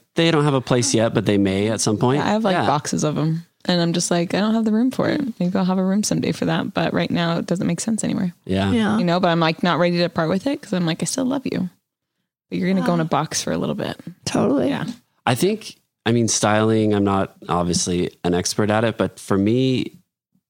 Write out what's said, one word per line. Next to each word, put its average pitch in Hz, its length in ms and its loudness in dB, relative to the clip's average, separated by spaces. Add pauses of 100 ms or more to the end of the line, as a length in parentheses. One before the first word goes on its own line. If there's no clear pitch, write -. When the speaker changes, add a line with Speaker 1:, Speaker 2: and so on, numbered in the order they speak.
(140)
Speaker 1:
"They 165 160 4
don't 151 140 4
have 147 100 4
a 131 80 4
place 123 320 2
yet, 104 180 2
but 113 140 2
they 104 120 4
may 98 300 2
at 107 120 -2
some 107 180 0
point." 131 220 2
Speaker 2:
Yeah, - 80 -2
I - 20 0
have, 220 140 0
like, 190 100 2
Speaker 1:
Yeah. 170 120 0
Speaker 2:
boxes 147 380 -2
of 147 140 0
'em. 160 260 -2 (220)
And 175 160 2
I'm 170 100 0
just 175 180 -2
like, 175 240 0
"I 180 60 0
don't 220 140 0
have 226 100 0
the 220 80 0
room 240 180 2
for - 200 -2
it. 302 100 -2
Speaker 3:
Mm. 254 180 -4
Speaker 2:
Maybe 185 200 0
I'll 190 80 0
have 185 120 0
a 185 60 0
room 190 180 0
someday 165 300 0
for 175 140 -4
that. 165 280 -2
But - 200 -2
right 170 160 -2
now 170 280 -2
it - 80 -6
doesn't 175 200 -2
make 170 140 -2
sense 226 220 -4
anymore." 175 300 -2 (140)
Speaker 1:
Yeah. 196 260 0
Speaker 3:
Yeah. 220 260 0
Speaker 2:
You 180 60 0
know, 175 160 2
but 185 80 2
I'm, 165 120 2
like, 165 220 0
not 170 160 2
ready 175 200 2
to 175 100 2
part 165 220 -2
with 190 160 -2
it 285 160 -4
'cause - 100 -8
I'm 180 140 0
like, 160 160 -2
"I 175 40 -2
still 262 200 -4
love 269 180 -2
you, - 240 -4 (840)
but 170 80 -6
you're 185 140 0
gonna 185 140 0
go 175 80 2
in 170 60 0
a 160 40 0
Speaker 3:
Wow. 160 40 -4
Speaker 2:
box 147 340 -2
for - 100 -4
a - 60 -2
little 147 180 -2
bit." - 200 -6 (280)
Speaker 3:
Totally. 254 460 0
Speaker 2:
Yeah. - 140 -4 (420)
Speaker 1:
I 127 100 2
think, 208 400 -2 (280)
I 113 60 0
mean, 117 160 4
styling, 110 680 2
I'm 101 120 2
not 98 320 0 (120)
obviously 87 600 0 (140)
an 87 100 2
expert 101 340 0
at 107 140 2
it, 113 160 -2
but 95 220 -2
for 101 180 -2
me, 120 540 0 (580)